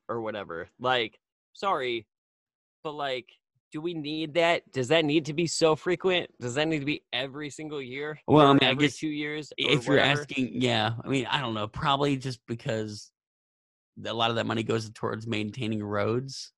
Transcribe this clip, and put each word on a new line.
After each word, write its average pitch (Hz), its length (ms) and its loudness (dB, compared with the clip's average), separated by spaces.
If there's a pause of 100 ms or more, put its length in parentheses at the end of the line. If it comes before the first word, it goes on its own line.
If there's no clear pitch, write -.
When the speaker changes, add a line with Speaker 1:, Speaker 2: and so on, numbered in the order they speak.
Speaker 1:
or 117 120 -4
whatever. 92 480 -8 (100)
Like, 123 400 -2 (360)
sorry, 127 520 -4 (760)
but, 156 80 -8
like, 135 440 -6 (360)
do 151 80 -8
we 175 140 -6
need 156 400 -6
that? 170 380 0
Does 131 160 -2
that 160 160 4
need 151 220 2
to 151 60 -4
be 160 160 0
so 156 260 4
frequent? 180 560 0 (100)
Does 120 140 -6
that 151 140 0
need 160 120 0
to 139 40 -6
be 147 180 -4 (100)
every 139 380 -6
single 151 320 -10
year 143 460 -10
Speaker 2:
Well, 151 180 10
I 139 40 10
Speaker 1:
or 139 40 10
Speaker 2:
mean, 139 80 8
I 127 80 6
Speaker 1:
every 143 160 4
Speaker 2:
guess 139 120 -4
Speaker 1:
two 156 100 -4
years 151 440 -6
or - 40 -18 (160)
Speaker 2:
if 127 160 4
you're 143 100 4
Speaker 1:
whatever? 143 220 4
Speaker 2:
asking, 131 420 -4
yeah, 117 320 2 (100)
I - 40 -8
mean, 131 180 0
I 147 140 -2
don't 120 140 -4
know, 107 120 -4
probably 143 500 0
just 127 300 -8
because 110 640 -6 (960)
a 104 80 -6
lot 113 160 2
of 117 60 -2
that 110 100 0
money 113 160 0
goes 110 280 -2
towards 113 360 -6
maintaining 107 560 -4
roads. 107 760 -4